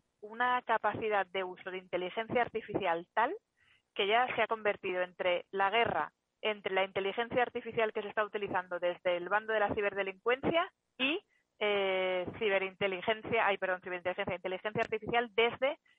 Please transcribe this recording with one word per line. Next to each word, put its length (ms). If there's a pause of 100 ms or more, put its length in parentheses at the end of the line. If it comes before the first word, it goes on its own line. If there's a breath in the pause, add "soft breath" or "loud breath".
(220)
una 420
capacidad 640
de 160
uso 260
de 80
inteligencia 640
artificial 720
tal 220 (580 soft breath)
que 140
ya 280
se 60
ha 60
convertido 560
entre 480
la 180
guerra 420 (280)
entre 360
la 80
inteligencia 580
artificial 500
que 120
se 60
está 140
utilizando 560
desde 380
el 100
bando 260
de 60
la 140
ciberdelincuencia 1000 (280)
y, 200 (380)
eh, 680 (100)
ciberinteligencia, 1080
ay, 100
perdón, 240
ciberinteligencia, 540
inteligencia 480
artificial 500
desde 460 (200 soft breath)